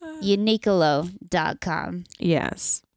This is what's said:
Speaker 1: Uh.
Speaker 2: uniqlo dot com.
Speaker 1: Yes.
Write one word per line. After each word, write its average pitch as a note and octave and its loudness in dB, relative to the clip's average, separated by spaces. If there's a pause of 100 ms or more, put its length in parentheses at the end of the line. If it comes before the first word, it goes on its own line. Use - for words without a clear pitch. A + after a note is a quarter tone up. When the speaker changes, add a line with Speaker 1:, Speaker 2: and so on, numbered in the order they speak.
Speaker 1:
Uh. D#4+ -12
Speaker 2:
uniqlo G3 2 (180)
dot D#3+ 0
com. F3 -6 (140)
Speaker 1:
Yes. - 0 (160)